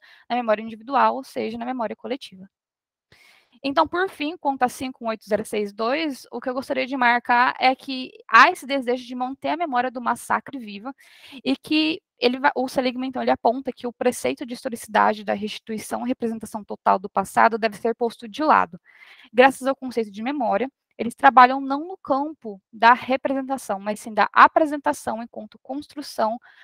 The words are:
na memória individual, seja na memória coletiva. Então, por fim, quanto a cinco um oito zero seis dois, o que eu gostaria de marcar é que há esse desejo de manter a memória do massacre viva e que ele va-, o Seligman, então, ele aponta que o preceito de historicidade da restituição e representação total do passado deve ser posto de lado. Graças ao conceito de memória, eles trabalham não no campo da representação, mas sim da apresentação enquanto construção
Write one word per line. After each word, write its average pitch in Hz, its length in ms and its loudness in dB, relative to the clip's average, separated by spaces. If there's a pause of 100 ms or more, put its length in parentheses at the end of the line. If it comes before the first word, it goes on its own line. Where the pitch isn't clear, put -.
(300)
na 240 60 -2
memória 220 260 0
individual, 226 640 0
seja 220 340 -6
na 233 80 -10
memória 240 300 -6
coletiva. 196 520 -12 (1160)
Então, 294 240 0
por 359 220 -2
fim, 302 280 -8
quanto 277 240 -4
a 247 80 2
cinco 262 340 -10
um 226 40 -8
oito 220 200 -6
zero 208 160 -2
seis 208 300 -6
dois, 262 580 -4
o 240 80 -10
que - 80 -10
eu - 60 -2
gostaria 262 320 -4
de 262 100 -6
marcar 240 640 2
é 262 160 4
que 254 360 -10 (160)
há 262 240 8
esse 302 160 -8
desejo 254 360 -2
de 247 120 -12
manter 262 340 -6
a 302 80 -2
memória 254 320 0
do 233 100 -8
massacre 233 600 -4
viva 208 340 -12 (500)
e 269 140 0
que 311 420 0 (200)
ele 247 180 2
va-, 269 180 2
o 254 120 0
Seligman, 254 420 -2
então, 254 120 -6
ele 233 100 2
aponta 254 420 0
que - 140 -10
o 240 60 -6
preceito 254 520 -2
de 233 80 -12
historicidade 214 680 0
da 214 100 -2
restituição 214 720 -6
e 247 40 -2
representação 226 540 -6
total 202 360 0
do 196 100 -12
passado 220 480 2
deve 208 180 -2
ser 226 200 -2
posto 233 320 -6
de 214 160 -6
lado. 185 360 2 (540)
Graças 254 320 6
ao 269 100 0
conceito 233 360 -6
de 202 100 -10
memória, 240 480 -2 (280)
eles 226 180 -6
trabalham 262 460 6
não 277 260 -4
no 392 80 -12
campo 269 680 -4 (120)
da 226 180 6
representação, 262 880 -2
mas 208 220 -6
sim 226 120 -12
da 202 200 4
apresentação 285 920 4
enquanto 220 360 -16
construção 262 760 -6 (260)